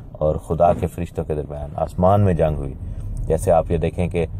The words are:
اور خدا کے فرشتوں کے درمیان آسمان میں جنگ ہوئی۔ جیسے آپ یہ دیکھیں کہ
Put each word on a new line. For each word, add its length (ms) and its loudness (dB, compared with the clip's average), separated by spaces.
اور 240 0
خدا 380 2
کے 140 -2
فرشتوں 360 -6
کے 120 -4
درمیان 400 -8
آسمان 460 4
میں 120 4
جنگ 240 2
ہوئی۔ 160 -6
جیسے 240 2
آپ 200 4
یہ 60 2
دیکھیں 300 0
کہ 180 -2